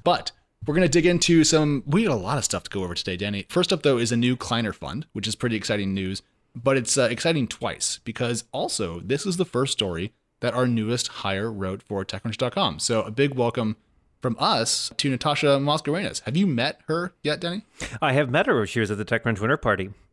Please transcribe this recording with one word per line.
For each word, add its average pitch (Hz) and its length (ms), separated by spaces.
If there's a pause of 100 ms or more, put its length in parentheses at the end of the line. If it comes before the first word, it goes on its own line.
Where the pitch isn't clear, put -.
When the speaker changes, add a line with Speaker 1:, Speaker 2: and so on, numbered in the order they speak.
Speaker 1:
But - 300 (340)
we're 147 80
gonna 175 140
dig 165 180
into 170 380
some, 151 420
we 170 160
got 190 100
a 120 40
lot 104 200
of 127 80
stuff - 200
to - 60
go 98 120
over 90 140
today, 92 200
Danny. 101 320
First 180 240
up, - 100
though, 135 140
is 117 140
a 120 60
new 123 180
Kleiner 117 380
fund, 76 400
which 107 160
is 110 80
pretty 117 180
exciting 101 400
news, 98 280 (300)
but 135 240
it's, 127 220
uh, 127 60
exciting 127 420
twice, - 560
because 190 480
also, 92 540
this 131 200
is 185 120
the 180 80
first - 260
story 92 420 (280)
that 120 140
our 127 120
newest 117 420
hire 98 440
wrote 98 280
for 98 240
TechCrunch 104 340
dot 123 160
com. 143 260
So 110 220
a 110 100
big 135 240
welcome 117 400 (440)
from 120 200
us 147 560
to 139 140
Natasha 139 500
Mascarenhas. 147 640
Have 139 140
you 196 120
met 131 400
her 175 340
yet, 147 160
Danny? 180 240 (400)
Speaker 2:
I 135 120
have 139 160
met 156 160
her. 127 200
She 117 140
was 104 100
at 104 80
the 107 60
TechCrunch 113 340
Winter 120 200
Party, 98 320 (220)